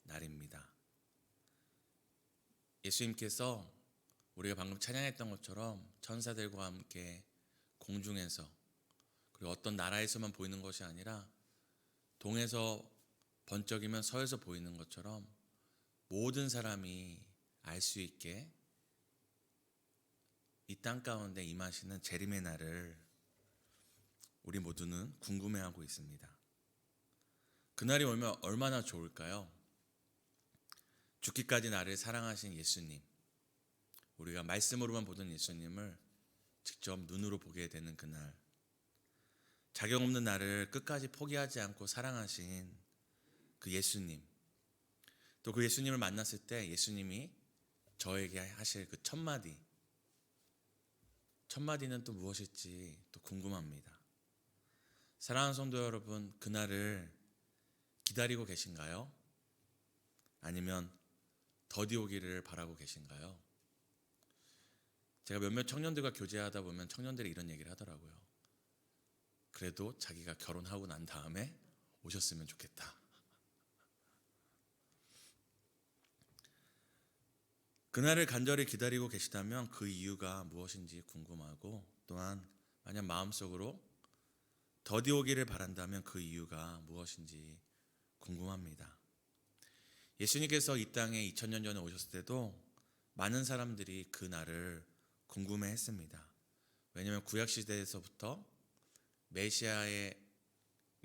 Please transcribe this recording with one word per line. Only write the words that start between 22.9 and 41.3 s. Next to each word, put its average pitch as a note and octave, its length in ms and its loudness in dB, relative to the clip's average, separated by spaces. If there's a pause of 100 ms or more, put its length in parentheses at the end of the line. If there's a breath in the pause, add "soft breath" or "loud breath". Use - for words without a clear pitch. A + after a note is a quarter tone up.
우리 F#2 160 -4
모두는 F2 640 -4
궁금해하고 G2 640 -2
있습니다. D2 540 -10 (1400 soft breath)
그날이 C#3 280 8
오면 A#2 380 4
얼마나 B2 400 2
좋을까요? E2+ 640 -4 (1700 loud breath)
죽기까지 A#2+ 500 4
나를 F#2+ 260 2
사랑하신 G#2+ 580 -2
예수님, D#2+ 460 0 (1160)
우리가 E2+ 260 -4
말씀으로만 A2+ 600 4
보던 F#2+ 260 -4
예수님을 E2+ 680 -4 (680)
직접 - 360 -4
눈으로 G2 380 0
보게 E2+ 300 -6
되는 E2 280 -8
그날, D2+ 380 -8 (1400 soft breath)
자격 B2 280 6
없는 B2+ 220 6
나를 G2 460 4
끝까지 C3+ 380 -2
포기하지 C#3+ 520 -2